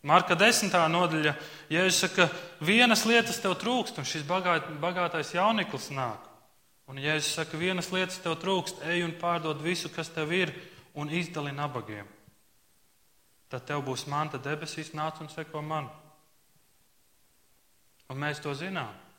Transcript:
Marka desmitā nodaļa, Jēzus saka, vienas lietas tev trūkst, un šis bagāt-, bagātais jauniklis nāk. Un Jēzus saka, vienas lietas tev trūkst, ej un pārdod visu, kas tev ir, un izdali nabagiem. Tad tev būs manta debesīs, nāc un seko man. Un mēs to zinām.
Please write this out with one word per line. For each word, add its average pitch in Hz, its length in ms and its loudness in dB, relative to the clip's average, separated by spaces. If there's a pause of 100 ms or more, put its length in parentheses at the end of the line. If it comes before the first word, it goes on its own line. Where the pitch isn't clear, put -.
Marka 170 320 6
desmitā 196 560 6
nodaļa, 160 420 4 (380)
Jēzus 180 320 4
saka, 180 240 4 (320)
vienas 220 480 6
lietas 233 320 4
tev 185 200 0
trūkst, 233 400 -2
un 135 80 -6
šis 156 200 -6
bagāt-, 180 400 2 (120)
bagātais 170 560 -2
jauniklis 190 600 0
nāk. 120 340 -6 (640)
Un 135 80 -12
Jēzus 147 400 0
saka, 160 180 -4
vienas 180 380 -2
lietas 185 240 -2
tev 165 220 -2
trūkst, 185 420 -2
ej 175 220 0
un 165 100 -4
pārdod 160 480 -2
visu, 175 260 -2
kas 160 220 -8
tev 156 240 -2
ir, 180 160 2 (420)
un 147 160 -6
izdali 160 460 -4
nabagiem. 113 520 -6 (1400)
Tad 127 200 -8
tev 147 180 -4
būs 131 240 -4
manta 147 260 -2
debesīs, 151 560 -8
nāc 156 300 -6
un 151 80 -14
seko 156 320 -10
man. 151 240 -4 (2250)
Un 135 80 -8
mēs 147 240 -4
to 147 140 -4
zinām. 160 340 -6 (280)